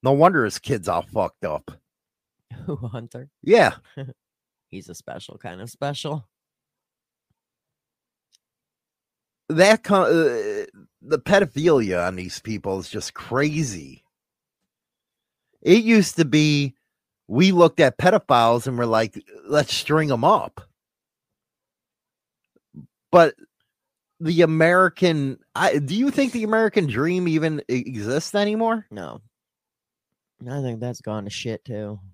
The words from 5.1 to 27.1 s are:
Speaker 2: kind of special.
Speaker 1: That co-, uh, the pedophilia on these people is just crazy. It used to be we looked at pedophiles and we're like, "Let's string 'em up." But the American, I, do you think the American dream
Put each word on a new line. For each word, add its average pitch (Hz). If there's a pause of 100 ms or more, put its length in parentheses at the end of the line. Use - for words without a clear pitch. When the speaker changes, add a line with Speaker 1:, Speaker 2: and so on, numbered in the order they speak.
Speaker 2:
kind 90
of 120
special. 143 (3250)
Speaker 1:
That 190
co-, 190
uh, 117 (360)
the 120
pedophilia 139
on 92
these 90
people 98
is 90
just -
crazy. 123 (1600)
It 208
used 220
to 165
be 147 (520)
we 160
looked 175
at 139
pedophiles 120
and 127
we're 120
like, 113 (240)
"Let's 143
string 151
'em 120
up." - (2500)
But 170 (840)
the 165
American, 160 (160)
I, 190
do 147
you 269
think 269
the 233
American 214
dream 165